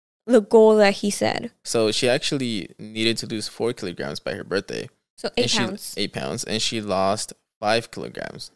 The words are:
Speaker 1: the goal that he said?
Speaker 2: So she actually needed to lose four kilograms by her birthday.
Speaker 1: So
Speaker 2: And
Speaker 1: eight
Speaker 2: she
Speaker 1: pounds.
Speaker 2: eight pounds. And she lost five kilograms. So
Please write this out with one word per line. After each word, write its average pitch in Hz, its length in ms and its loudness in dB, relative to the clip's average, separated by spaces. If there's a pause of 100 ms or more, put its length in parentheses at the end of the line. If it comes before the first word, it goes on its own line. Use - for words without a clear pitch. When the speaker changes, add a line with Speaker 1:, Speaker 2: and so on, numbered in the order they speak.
(260)
Speaker 1:
the 233 140 6
goal 220 360 8
that 202 180 6
he 202 160 -2
said? - 400 -2 (140)
Speaker 2:
So 110 280 2
she 123 160 2
actually 123 680 -2
needed 110 400 -2
to 113 80 -8
lose 107 220 -6
four 120 260 -4
kilograms 78 460 -8
by - 140 -6
her 98 100 -10
birthday. 85 440 -6 (300)
Speaker 1:
So - 180 -8
Speaker 2:
And 247 80 2
Speaker 1:
eight 240 60 0
Speaker 2:
she 226 80 0
Speaker 1:
pounds. - 400 -4
Speaker 2:
eight 101 160 -4
pounds. 78 300 -6
And 110 180 -4
she 113 180 -2
lost 98 540 0 (260)
five 113 300 0
kilograms. 50 560 -12
So - 100 -20